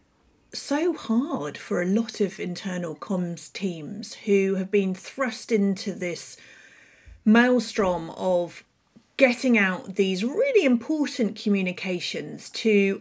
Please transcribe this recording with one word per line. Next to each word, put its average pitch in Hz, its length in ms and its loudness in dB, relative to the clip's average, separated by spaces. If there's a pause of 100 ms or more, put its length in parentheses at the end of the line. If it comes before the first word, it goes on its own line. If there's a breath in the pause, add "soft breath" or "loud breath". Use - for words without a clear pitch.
(540)
so 320 400 -2
hard 226 640 -2
for 185 240 -2
a 180 40 0
lot 220 360 0
of 185 180 -4
internal 175 560 -6
comms 180 560 -4
teams 175 640 -8
who 196 400 2
have 190 160 -4
been 190 240 2
thrust - 580 -6
into 196 400 0
this 175 460 -8 (840 loud breath)
maelstrom 214 960 4
of 180 480 0 (540)
getting 240 400 4
out 190 380 0
these 190 280 2
really 403 400 4
important 254 720 0
communications 180 1120 -2
to 202 520 2